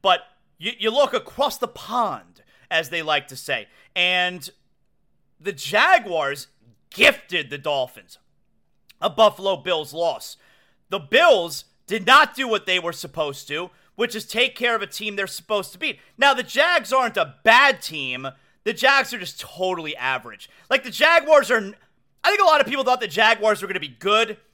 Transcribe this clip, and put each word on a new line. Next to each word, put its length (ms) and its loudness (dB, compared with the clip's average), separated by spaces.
But 180 2
you, 200 -6
you 120 -2
look 240 2
across 420 -4
the 120 -6
pond, 720 -6
as 200 -2
they 100 -4
like 280 -2
to 80 -18
say, 320 -6
and 540 -2
the 120 -8
Jaguars 960 0
gifted 580 0
the 100 -12
Dolphins 600 -6
a 80 -2
Buffalo 480 2
Bills 380 -4
loss. 420 -4
The 100 -4
Bills 640 2
did 200 -6
not 280 6
do 120 -6
what 200 -2
they 120 0
were 140 -6
supposed 560 -8
to, 220 -8
which 220 -4
is 80 -10
take 300 -2
care 200 -2
of 80 -2
a 40 -8
team 300 -10
they're 100 -4
supposed 460 -6
to 60 -20
beat. 200 -8
Now, 160 4
the 100 -2
Jags 500 0
aren't 240 0
a 260 -4
bad 400 4
team. 460 -10
The 80 -4
Jags 400 0
are 60 -12
just 220 -14
totally 560 -6
average. 520 -6
Like, 140 -2
the 60 -12
Jaguars 600 4
are, 240 -2
I 40 4
think 120 0
a 40 4
lot 160 6
of 60 2
people 180 -4
thought 160 2
the 80 -8
Jaguars 520 2
were 80 -10
gonna 120 -6
be 80 -10
good. 500 0